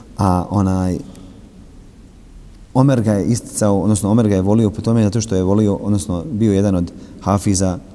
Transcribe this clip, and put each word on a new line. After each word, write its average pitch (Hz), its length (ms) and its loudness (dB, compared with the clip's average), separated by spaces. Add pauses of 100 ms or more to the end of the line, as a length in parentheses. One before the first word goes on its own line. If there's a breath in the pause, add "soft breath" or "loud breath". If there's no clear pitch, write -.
(180)
a 90 320 0
onaj, 92 480 0 (1800)
Omer 131 280 4
ga 107 120 0
je 98 120 0
isticao, 101 560 0
odnosno 101 300 0
Omer 113 160 4
ga 101 80 2
je 92 60 2
volio 107 280 2
po 98 120 -6
tome 113 220 2
zato 104 180 0
što 101 140 -4
je 92 80 2
volio, 101 320 2
odnosno 90 560 -2
bio 107 220 2
jedan 98 220 2
od 87 160 -2 (300 loud breath)
hafiza 95 560 0 (180)